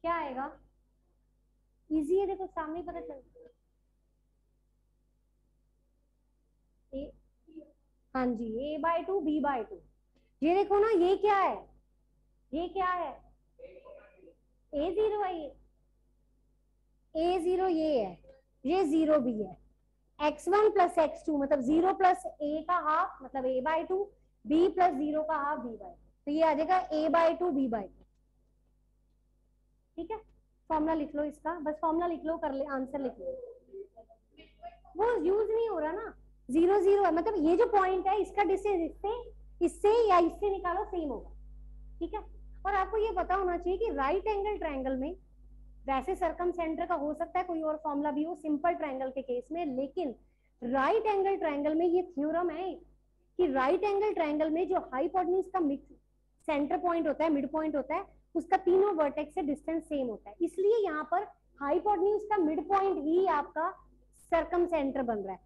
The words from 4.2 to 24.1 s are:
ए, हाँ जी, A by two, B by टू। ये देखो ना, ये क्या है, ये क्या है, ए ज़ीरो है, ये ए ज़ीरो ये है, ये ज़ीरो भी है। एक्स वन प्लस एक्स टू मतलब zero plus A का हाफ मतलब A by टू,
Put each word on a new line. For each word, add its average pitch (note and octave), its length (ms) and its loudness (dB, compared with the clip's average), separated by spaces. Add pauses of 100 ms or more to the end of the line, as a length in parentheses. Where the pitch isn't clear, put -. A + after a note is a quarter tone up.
ए, C#4 200 -10 (1000)
हाँ B3+ 140 0
जी, A#3 180 -4 (200)
A D4+ 140 -6
by E4 160 2 (100)
two, G4 140 0
B D4+ 220 0
by C4+ 220 0
टू। F#3 120 -14 (680)
ये E4 120 4
देखो G4+ 240 2
ना, G#4+ 200 4
ये F4+ 200 4
क्या G4+ 200 4
है, D4 180 2 (960)
ये E4 160 -4
क्या F#4 200 -2
है, F4 240 -2 (1600)
ए D4+ 200 0
ज़ीरो G#4 300 2
है, F#4 140 -2
ये C#4 180 -10 (1600)
ए F4 260 2
ज़ीरो F4+ 280 0
ये D#4 300 2
है, F#3 200 -2 (460)
ये F4+ 200 2
ज़ीरो D#4 360 4
भी B3 140 -2
है। F#3 220 -6 (640)
एक्स D4 300 -2
वन G#4 220 6
प्लस F4+ 280 4
एक्स - 280 0
टू D4+ 120 0
मतलब C#4 240 2
zero E4 320 4
plus F#4 320 4
A D4+ 380 -6
का F4+ 160 0
हाफ D#4 420 0
मतलब C4 240 -6
A B3+ 160 0
by D#4+ 260 0
टू, F#4 80 0 (480)